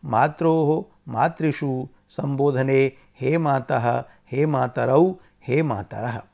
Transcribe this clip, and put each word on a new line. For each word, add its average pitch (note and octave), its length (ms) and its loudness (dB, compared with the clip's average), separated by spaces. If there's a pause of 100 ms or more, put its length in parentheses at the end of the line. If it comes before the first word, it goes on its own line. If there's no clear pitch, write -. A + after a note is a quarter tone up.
मात्रोः, D#3 880 0 (180)
मातृषु C#3 760 -2 (220)
सम्बोधने C3+ 800 0 (280)
हे C#3 180 0
मातः, B2 680 0 (280)
हे C#3 140 0
मातरौ, C3+ 760 2 (260)
हे C#3 160 0
मातरः. A2+ 600 -6 (120)